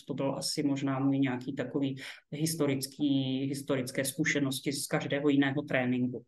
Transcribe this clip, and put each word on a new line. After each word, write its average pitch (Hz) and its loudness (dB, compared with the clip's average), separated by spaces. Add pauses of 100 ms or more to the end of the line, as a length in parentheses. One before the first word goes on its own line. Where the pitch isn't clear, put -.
To 143 -6
byl 135 -2
asi - -2
možná 135 0
můj 135 4
nějaký 127 0
takový 135 -2 (360)
historický, 139 0
historické 131 -2
zkušenosti 139 0
z - -4
každého 143 0
jiného 139 4
tréninku. 123 0